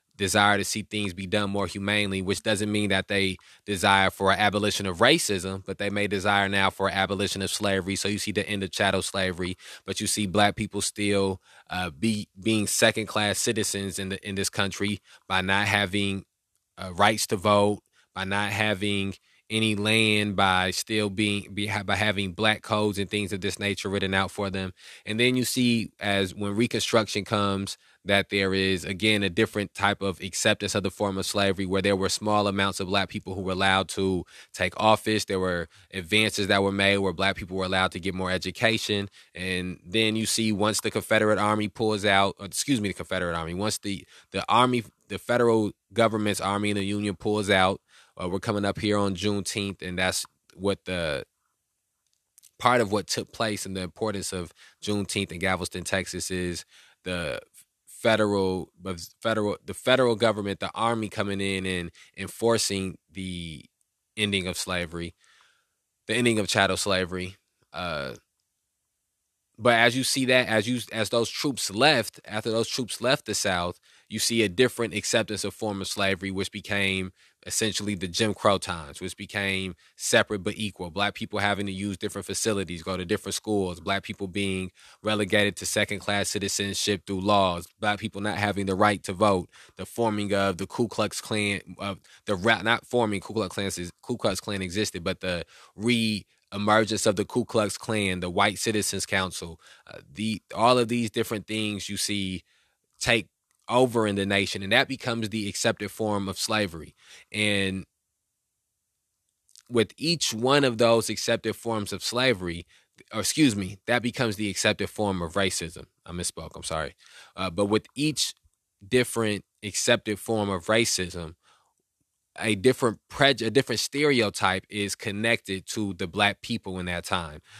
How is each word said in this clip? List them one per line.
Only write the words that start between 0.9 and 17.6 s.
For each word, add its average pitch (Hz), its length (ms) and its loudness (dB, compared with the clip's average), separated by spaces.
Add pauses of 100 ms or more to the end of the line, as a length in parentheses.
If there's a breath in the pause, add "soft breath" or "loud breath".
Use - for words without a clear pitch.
be 95 140 -8
done 104 200 0
more 98 200 -2
humanely, 101 520 0
which 95 220 -2
doesn't 104 300 0
mean 104 180 0
that 95 160 2
they 98 300 0 (280 loud breath)
desire 98 460 4
for 98 220 2
an 92 80 4
abolition 104 440 2
of 92 140 -4
racism, 95 680 4
but 98 140 -8
they 101 120 -2
may 101 180 0
desire 101 400 2
now 98 220 4
for 95 200 -2
abolition 95 500 0
of 95 80 -2
slavery. 98 460 0
So 95 140 -2
you 104 100 -2
see 101 140 -6
the 92 140 -2
end 101 180 -4
of 92 80 -8
chattel 95 280 2
slavery, 92 560 -4 (300 loud breath)
but 95 140 -6
you 104 80 -2
see 107 180 0
black 101 300 4
people 101 240 -4
still, 98 600 0 (300 loud breath)
uh, 90 200 -4
be, 104 360 -2 (160)
being 107 240 2
second-class 107 720 2
citizens 98 640 -2
in 95 80 -6
the, 95 200 -8
in 101 60 -4
this 95 160 -2
country 101 500 -2 (280 loud breath)
by 92 120 2
not 98 280 2
having, 98 560 0 (520)
uh, 92 180 -10
rights 104 340 4
to 117 80 0
vote, 104 480 2 (280 soft breath)